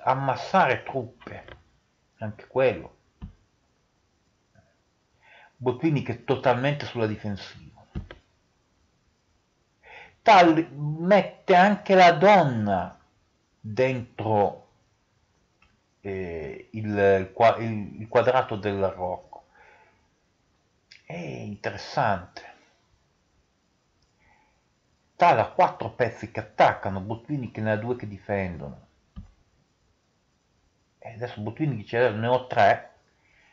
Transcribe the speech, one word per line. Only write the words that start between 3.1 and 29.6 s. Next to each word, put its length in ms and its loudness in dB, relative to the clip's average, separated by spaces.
Botvinnik 540 -2
è 160 -8
totalmente 600 0
sulla 220 -4
difensiva. 760 -10
Tal 520 6
mette 840 0
anche 400 4
la 160 10
donna 880 4
dentro, 1120 -2
eh, 720 -10
il, 240 -4
il 340 4
qua-, 280 4
il, 420 -8
il 80 -12
quadrato 480 0
del 320 -2
Rocco. 560 -10
È 100 -14
interessante. 1300 -6
Tal 220 4
ha 120 0
quattro 420 0
pezzi 400 -6
che 80 -8
attaccano, 600 0
Botvinnik 580 -10
ne 160 -2
ha 20 0
due 200 -4
che 120 -12
difendono. 800 -8